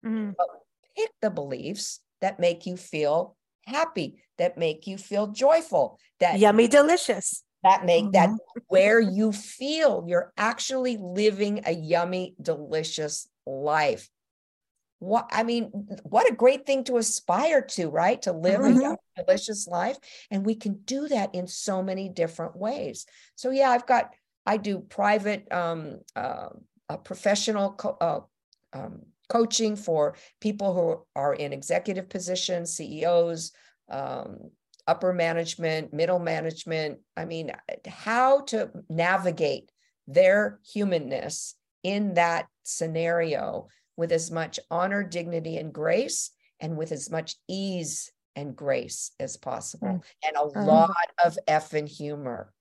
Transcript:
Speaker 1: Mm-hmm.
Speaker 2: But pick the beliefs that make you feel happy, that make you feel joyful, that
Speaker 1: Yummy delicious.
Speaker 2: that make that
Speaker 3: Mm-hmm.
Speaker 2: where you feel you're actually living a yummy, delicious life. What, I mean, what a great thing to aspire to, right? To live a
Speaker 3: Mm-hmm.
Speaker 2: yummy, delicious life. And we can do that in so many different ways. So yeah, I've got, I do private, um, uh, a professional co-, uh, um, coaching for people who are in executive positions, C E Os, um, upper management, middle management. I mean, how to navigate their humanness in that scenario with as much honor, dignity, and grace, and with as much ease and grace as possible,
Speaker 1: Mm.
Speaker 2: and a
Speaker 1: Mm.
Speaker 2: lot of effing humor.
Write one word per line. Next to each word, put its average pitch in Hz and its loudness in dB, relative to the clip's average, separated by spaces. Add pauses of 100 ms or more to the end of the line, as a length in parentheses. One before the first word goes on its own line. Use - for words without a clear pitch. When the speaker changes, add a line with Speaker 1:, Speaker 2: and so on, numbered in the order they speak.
Speaker 1:
Mm-hmm. 220 -4
Speaker 2:
But 175 0 (480)
pick 453 -2
the 214 0
beliefs 143 -8 (200)
that 196 -2
make 170 2
you 180 -6
feel 160 0 (300)
happy, 254 -4 (140)
that 175 0
make 160 -2
you 190 -10
feel 202 -4
joyful, 233 2 (180)
that 180 2
Speaker 1:
Yummy 214 8
delicious. 285 4 (180)
Speaker 2:
that 185 6
make 175 4
that 185 8
Speaker 3:
Mm-hmm. 220 -6
Speaker 2:
where 202 8
you 214 4
feel 254 0
you're 175 0
actually 247 -2
living 202 0
a 165 0
yummy, 170 -2
delicious 156 -4 (180)
life. 143 0 (880)
What, 220 -2
I 226 0
mean, 233 -2 (400)
what 226 4
a 226 -4
great 262 4
thing 269 0
to 247 0
aspire 240 2
to, 180 -4
right? 170 2
To 185 -2
live 180 2
a 269 2
Speaker 3:
Mm-hmm. 254 8
Speaker 2:
yummy, 294 0 (200)
delicious 202 0
life. 185 -2 (340)
And 196 -2
we 220 0
can 214 -4 (100)
do 277 -4
that 208 -2
in 180 -4
so 190 -4
many 190 -6
different 165 -4
ways. 214 -8 (280)
So 262 -6
yeah, 269 4
I've 247 2
got, 240 2 (340)
I 208 2
do 202 -4
private, 208 -2
um, 165 -4 (160)
uh, - -8 (400)
a - -10
professional 202 -2
co-, - -6
uh, 160 0 (520)
um, - -12 (260)
coaching 226 0
for 156 0 (260)
people 208 -2
who 165 0 (160)
are 143 0
in 143 -6
executive 180 -4
positions, 180 -4
C 156 -10
E 156 -2
Os, 170 2 (380)
um, 131 -10 (360)
upper 180 2
management, 165 -2
middle 170 0
management. 160 -4 (160)
I 165 -8
mean, 165 -8 (360)
how 262 2
to 220 -4 (180)
navigate 165 0 (360)
their 190 4
humanness 160 -4 (280)
in 202 -2
that 170 2 (160)
scenario 165 -2 (280)
with 165 -4
as 165 -2
much 165 -6 (120)
honor, 190 -2
dignity, 165 -6
and 156 -10
grace, 165 -2 (300)
and 160 -8
with 160 -6
as 139 -10
much 160 -6 (120)
ease 185 -8 (240)
and 143 -10
grace 135 -4 (100)
as 135 -10
possible, 127 -10
Speaker 1:
Mm. 185 -4 (220)
Speaker 2:
and 156 -2
a 143 -2 (180)
Speaker 1:
Mm. - 0
Speaker 2:
lot 165 6 (140)
of 165 2
effing 151 0
humor. 147 -10